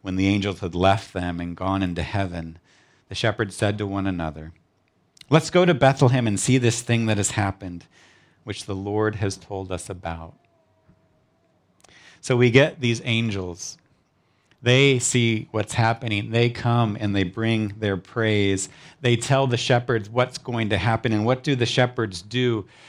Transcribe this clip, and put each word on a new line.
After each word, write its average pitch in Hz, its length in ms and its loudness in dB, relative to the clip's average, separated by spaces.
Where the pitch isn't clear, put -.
When 92 140 -6
the 95 100 2
angels 98 340 0
had 87 140 -8
left 95 380 2
them 87 260 -4
and 85 180 -8
gone 95 260 -2
into 87 200 -4
heaven, 85 560 -6
the 95 60 -12
shepherds 104 400 -2
said 104 240 0
to 104 80 -4
one 98 220 -4
another, 80 440 -6
'Let's 160 200 4
go 180 140 4
to 175 100 4
Bethlehem 131 520 4
and 101 140 0
see 127 180 2
this 117 240 2
thing 113 240 0
that 104 120 0
has 98 140 -2
happened, 95 520 -4
which - 220 -10
the 98 120 -8
Lord 107 400 -2
has 101 200 -2
told 95 340 -10
us 90 180 -8
about.'" 85 460 -10
So 127 160 0
we 123 140 6
get 139 300 4
these 117 240 -2
angels. 101 760 -4
They 131 380 4
see 117 540 0
what's 107 220 -4
happening. 113 580 -2
They 120 180 2
come 117 480 0
and 101 160 -2
they 98 80 2
bring 110 560 -2
their 101 180 -2
praise. 101 720 0
They 120 140 2
tell 135 320 2
the 123 100 0
shepherds 120 540 0
what's 123 260 -2
going 113 340 -4
to 101 80 0
happen. 113 340 0
And 107 120 0
what 127 200 0
do 147 100 0
the 120 100 0
shepherds 117 580 0
do? 117 420 -2